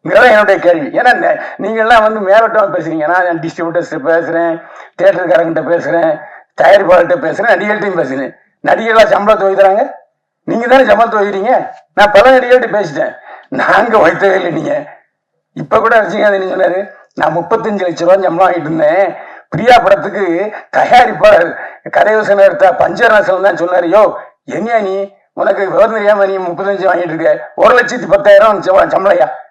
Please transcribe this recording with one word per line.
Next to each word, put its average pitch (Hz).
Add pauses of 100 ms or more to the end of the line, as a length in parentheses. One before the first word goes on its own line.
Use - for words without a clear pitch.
என்னுடைய 208
கேள்வி. 165 (100)
ஏன்னா 240
நெ-, 160 (180)
நீங்க 214
எல்லாம் 220
வந்து 220
மேலோட்டமா 214
பேசுறீங்க. 160
நான் 175
டிஸ்ட்ரிபியூட்டர்ஸ் 165 (100)
பேசுறேன், 165 (440)
தியேட்டர்காரங்கிட்ட 165
பேசுறேன், 165 (500)
தயாரிப்பாளர்கிட்ட 175
பேசுறேன், 175
நடிகர்கள்ட்டையும் 202
பேசுறேன். 135 (360)
நடிகர்களா 220
சம்பளத்தை 196
வைக்கிறாங்க, 196 (600)
நீங்க 226
தானே 262
சம்பளத்தை 214
வைக்கிறீங்க. 202 (400)
நான் 202
பல 202
நடிகர்கள்ட்ட 254
பேசிட்டேன், 160 (380)
நாங்க 214
வைத்ததே 180
இல்லை. 175
நீங்க 151 (800)
இப்ப 160
கூட 226
ரஜினிகாந்த் 202
என்ன 190
சொன்னாரு, 180 (340)
"நான் 156
முப்பத்தஞ்சு 208
லட்சம் 170
ரூபாய் 190
சம்பளம் 170
வாங்கிட்டு 175
இருந்தேன், 165 (320)
பிரியா 233
படத்துக்கு 190 (540)
தயாரிப்பாளர் 208 (400)
கதைவசனம் 202
எடுத்தா 185
பஞ்சராசன் 190
தான் 208
சொன்னாரு." 175
யோ 214 (420)
என்னையா 220
நீ, 196 (380)
உனக்கு 196
விவரம் 214
தெரியாம 208
நீ 190
முப்பத்தஞ்சு 185
வாங்கிட்டு 175
இருக்க, 160
ஒரு 214
லட்சத்தி 214
பத்தாயிரம் 202
சம்பளம், 185
சம்பளையா? 175 (240)